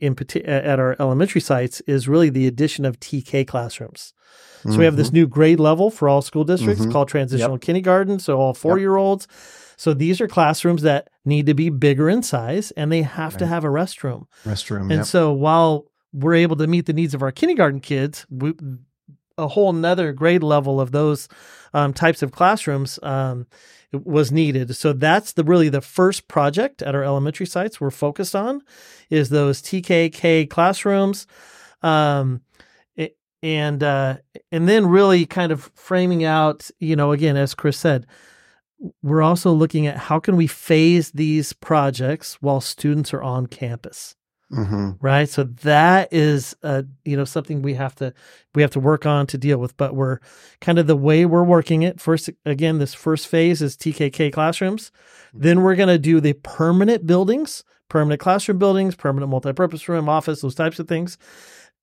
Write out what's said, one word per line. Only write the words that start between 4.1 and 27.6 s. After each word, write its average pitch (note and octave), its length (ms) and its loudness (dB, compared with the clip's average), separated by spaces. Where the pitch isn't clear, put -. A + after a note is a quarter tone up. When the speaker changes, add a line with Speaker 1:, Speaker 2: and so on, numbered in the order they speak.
Speaker 1:
So G#2+ 80 2
we E3 60 6
have D#3 140 4
this D3 100 2
Speaker 2:
Mm-hmm. B2+ 80 0
Speaker 1:
new E3 120 6
grade D#3 340 4
level E3 280 4
for D#3 200 0
all C#3 120 4
school D#3 220 -4
districts A2+ 380 0
Speaker 2:
Mm-hmm. A2 100 0
Speaker 1:
called C#3 160 0
transitional C3 460 -2
Speaker 2:
Yep. B2+ 80 -6
Speaker 1:
kindergarten. F#3 580 0
So C#3+ 180 -2
all C3+ 120 2
Speaker 2:
Yep. B2+ 80 -4
Speaker 1:
four-year-olds. G3 720 0
So D#3+ 160 0
these E3 260 0
are A3+ 80 -2
classrooms D#3+ 540 0
that D3 280 0
need D3 220 0
to D3+ 80 4
be D#3+ 160 0
bigger C#3+ 400 2
in A3+ 140 2
size, C#3+ 480 -4
and D3+ 200 -4
they E3 120 0
have D#3 340 -8
to F3+ 80 -4
Speaker 2:
Right. E3+ 40 -2
Speaker 1:
have E3 140 -4
a D#3 60 -2
restroom. C#3+ 560 -6
Speaker 2:
Restroom, G2+ 380 -6
Speaker 1:
And G2 100 -4
Speaker 2:
yep. G#2+ 140 0
Speaker 1:
so D#3+ 260 2
while D#3 540 2
we're D3+ 220 0
able E3 240 2
to D#3 100 0
meet E3+ 200 0
the D#3+ 60 -2
needs D3+ 200 -2
of C#3 80 -4
our C3+ 100 -2
kindergarten F#3+ 480 0
kids, C#3+ 500 -6
we, C#3+ 240 -4
a D#3+ 100 -4
whole G3 240 2
nother E3+ 400 0
grade D#3+ 320 2
level C#3 380 2
of B2 100 -4
those, D3 380 -2
um, C#3+ 200 0
types E3 280 0
of C3+ 120 -6
classrooms, D3+ 720 -2
um, C3+ 440 -6
was D3 400 0
needed. C3 420 0
So D3+ 160 0
that's D#3 400 0
the, D#3+ 140 0
really E3 240 4
the C#3 120 -2
first - 460 -2
project D#3+ 540 -2
at C#3 120 -6
our C#3 100 -2
elementary C#3 420 -4
sites F#3+ 340 -6